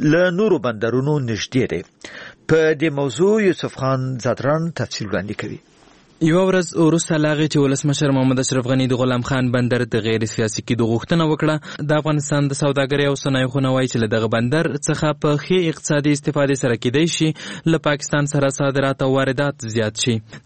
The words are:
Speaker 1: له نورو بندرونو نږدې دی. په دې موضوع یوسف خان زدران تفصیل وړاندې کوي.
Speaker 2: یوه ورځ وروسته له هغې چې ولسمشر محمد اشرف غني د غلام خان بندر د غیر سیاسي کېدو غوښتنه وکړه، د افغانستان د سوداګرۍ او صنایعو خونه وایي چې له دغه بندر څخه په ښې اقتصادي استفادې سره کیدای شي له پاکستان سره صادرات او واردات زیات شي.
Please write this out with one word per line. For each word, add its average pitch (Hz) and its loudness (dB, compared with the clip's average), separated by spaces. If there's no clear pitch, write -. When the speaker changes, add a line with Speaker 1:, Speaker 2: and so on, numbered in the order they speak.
Speaker 1:
له 170 4
نورو 185 2
بندرونو 123 -2
نږدې 113 -2
دی. 85 -4
په 160 4
دې 156 0
موضوع 143 2
یوسف 170 0
خان 131 0
زدران 143 0
تفصیل 113 -6
وړاندې 101 -4
کوي. 104 -10
Speaker 2:
یوه 165 4
ورځ 185 2
وروسته 165 2
له 151 2
هغې 151 0
چې 151 0
ولسمشر 139 2
محمد 131 2
اشرف 131 0
غني 131 2
د 127 0
غلام 123 0
خان 127 0
بندر 123 2
د - 2
غیر 113 0
سیاسي 110 -2
کېدو 113 0
غوښتنه 165 0
وکړه، 151 -2
د - 4
افغانستان 147 0
د 139 -2
سوداګرۍ 139 0
او 139 0
صنایعو 131 0
خونه 131 0
وایي 131 2
چې 123 -2
له 113 0
دغه 110 0
بندر 123 0
څخه 156 0
په 156 2
ښې 185 0
اقتصادي 147 0
استفادې 143 0
سره 127 0
کیدای 135 0
شي 160 0
له 160 2
پاکستان 147 0
سره 139 0
صادرات 135 0
او 135 2
واردات 135 0
زیات 110 -2
شي. 117 0